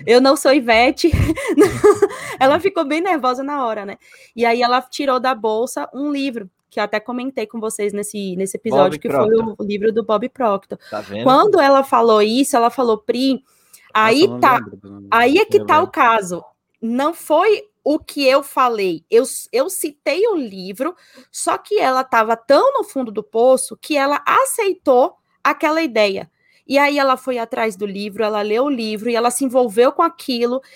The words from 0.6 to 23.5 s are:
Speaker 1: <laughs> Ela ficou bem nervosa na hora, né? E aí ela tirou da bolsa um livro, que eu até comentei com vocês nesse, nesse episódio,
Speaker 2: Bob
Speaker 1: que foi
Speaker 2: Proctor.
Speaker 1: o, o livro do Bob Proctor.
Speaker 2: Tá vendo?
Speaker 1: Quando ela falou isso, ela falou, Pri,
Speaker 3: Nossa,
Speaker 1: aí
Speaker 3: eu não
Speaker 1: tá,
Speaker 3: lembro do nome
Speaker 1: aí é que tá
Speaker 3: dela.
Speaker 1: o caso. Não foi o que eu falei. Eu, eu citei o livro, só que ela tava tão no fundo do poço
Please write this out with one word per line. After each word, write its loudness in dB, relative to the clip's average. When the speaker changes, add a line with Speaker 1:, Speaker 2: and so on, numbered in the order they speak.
Speaker 1:
<laughs> 2
Ela 4
ficou -2
bem -2
nervosa -2
na -6
hora, -6
né? -12
E -2
aí 2
ela 2
tirou -2
da 0
bolsa -4
um -6
livro, -6
que -6
eu -2
até -4
comentei -8
com -12
vocês -6
nesse, -8
nesse -6
episódio, 0
Speaker 2:
Bob -
Speaker 1:
que -8
foi 0
Speaker 2:
Proctor. 0
Speaker 1:
o, -10
o -6
livro -2
do -2
Bob -2
Proctor. -4
Speaker 2:
Tá -8
vendo? -8
Speaker 1:
Quando 4
ela 4
falou 4
isso, 0
ela 4
falou, 0
Pri, -2
Speaker 3:
Nossa, -8
Speaker 1:
aí 2
Speaker 3:
eu 4
não -10
Speaker 1:
tá, 4
Speaker 3:
lembro -10
do -20
nome -20
Speaker 1:
aí 4
é 2
que 2
tá 0
Speaker 3:
dela. 4
Speaker 1:
o -6
caso. 0
Não -4
foi 0
o 0
que -6
eu 4
falei. -2
Eu, 4
eu -2
citei -4
o 0
livro, -8
só -4
que -4
ela 0
tava 0
tão 2
no -4
fundo -8
do -6
poço 0